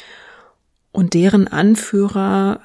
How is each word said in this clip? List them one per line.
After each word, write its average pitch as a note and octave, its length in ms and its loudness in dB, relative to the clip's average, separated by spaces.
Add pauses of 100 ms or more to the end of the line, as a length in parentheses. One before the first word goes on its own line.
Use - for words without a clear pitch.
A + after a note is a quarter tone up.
(920)
und F3+ 240 -2
deren G3 320 2
Anführer G3 1160 -2